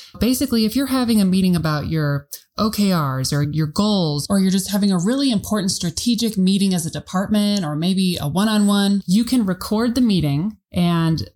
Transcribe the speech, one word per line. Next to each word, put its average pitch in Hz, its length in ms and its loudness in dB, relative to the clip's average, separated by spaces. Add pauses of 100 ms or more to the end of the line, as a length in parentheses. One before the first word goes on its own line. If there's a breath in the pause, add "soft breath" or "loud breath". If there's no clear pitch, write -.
(180 loud breath)
Basically, 233 460 0
if 214 100 -2
you're 269 120 0
having 247 340 2
a 190 60 4
meeting 185 280 2
about 156 340 -2
your 143 400 -2 (280 loud breath)
O 214 140 0
K 202 240 0
Rs 135 400 -2
or 143 80 0
your 151 240 0
goals, 165 640 -2
or 196 100 2
you're 190 100 2
just 190 200 -2
having 202 200 0
a 185 80 0
really 262 320 0
important 202 420 -2
strategic 214 680 -2
meeting 190 340 2
as 165 140 -2
a 151 40 -4
department 202 760 -2
or 151 100 -4
maybe 180 420 0
a - 80 -4
one-on-one, 202 800 2
you 214 180 2
can 240 200 0
record 220 500 -2
the 269 60 0
meeting 175 560 0 (160)
and 165 640 0